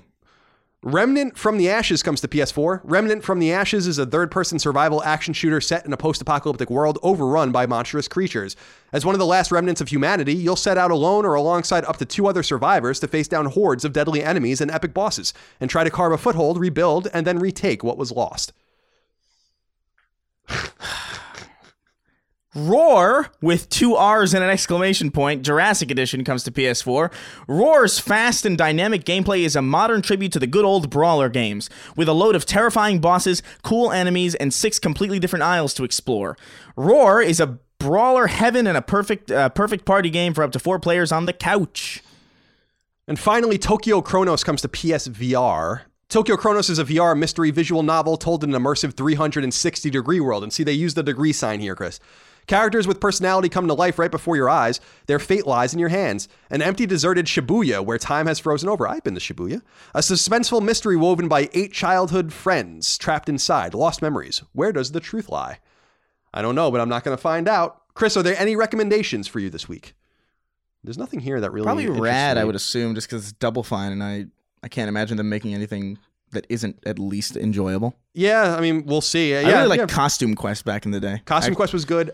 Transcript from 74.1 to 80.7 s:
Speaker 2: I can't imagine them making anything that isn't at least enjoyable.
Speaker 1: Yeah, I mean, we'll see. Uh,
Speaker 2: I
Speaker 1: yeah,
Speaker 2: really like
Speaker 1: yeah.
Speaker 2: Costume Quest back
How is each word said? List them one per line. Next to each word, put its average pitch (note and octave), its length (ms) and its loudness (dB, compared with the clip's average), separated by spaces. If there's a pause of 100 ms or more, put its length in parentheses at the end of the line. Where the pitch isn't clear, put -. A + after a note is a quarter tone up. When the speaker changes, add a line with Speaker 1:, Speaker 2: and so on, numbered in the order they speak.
Speaker 2:
I - 60 -12
can't A2 200 -6
imagine G#2+ 300 -4
them G#2+ 100 -2
making G#2 240 -4
anything G2+ 460 -8 (320)
that - 200 -8
isn't A2+ 340 -6
at G#2 140 -6
least G2 400 -6
enjoyable. G2+ 580 -2 (160)
Speaker 1:
Yeah, G3 420 2
I E3 60 -4
mean, D#3+ 240 0
we'll D3 160 -2
see. D#3 340 0
Uh, C#3 40 0
Speaker 2:
I C#3+ 40 0
Speaker 1:
yeah, F#3+ 160 6
Speaker 2:
really B3 100 4
like F#3+ 120 2
Speaker 1:
yeah. G#3 60 0
Speaker 2:
Costume C3+ 480 0
Quest G#2 320 -6
back G#2 180 -4